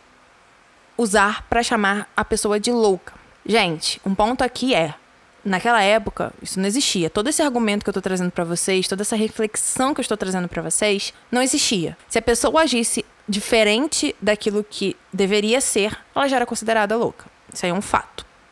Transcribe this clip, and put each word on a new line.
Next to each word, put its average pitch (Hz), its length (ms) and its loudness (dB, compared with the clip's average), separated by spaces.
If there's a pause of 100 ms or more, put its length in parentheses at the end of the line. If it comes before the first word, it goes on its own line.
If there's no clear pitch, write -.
(960)
usar 214 520 2
pra 233 140 2
chamar 208 540 0
a 214 80 0
pessoa 208 340 0
de 214 140 0
louca. 214 420 0 (320)
Gente, 180 580 0
um 196 100 0
ponto 220 280 2
aqui 254 320 0
é: 160 200 0 (500)
naquela 214 360 2
época, 208 520 2 (100)
isso - 160 -6
não 190 80 0
existia. 202 420 0
Todo 208 200 -2
esse 311 120 0
argumento 233 440 0
que - 40 -2
eu 202 60 -2
tô 190 80 -4
trazendo 185 280 -2
pra 175 140 -2
vocês, 180 440 0
toda 196 140 -2
essa 214 140 -2
reflexão 220 800 0
que 277 60 -4
eu - 20 -4
estou 226 140 -2
trazendo 185 320 -4
pra 170 120 -8
vocês, 196 540 -2 (160)
não 247 100 0
existia. 220 560 0 (120)
Se - 100 -2
a 220 40 2
pessoa 240 400 2
agisse 240 420 0 (240)
diferente 220 920 2
daquilo 208 440 0
que - 320 -6 (160)
deveria 208 480 2
ser, 214 360 0 (180)
ela 285 140 2
já 269 80 0
era 240 100 2
considerada 220 500 -2
louca. - 300 -4 (260)
Isso - 120 -8
aí 180 60 0
é 170 40 -2
um 190 60 -2
fato. - 460 -4 (260)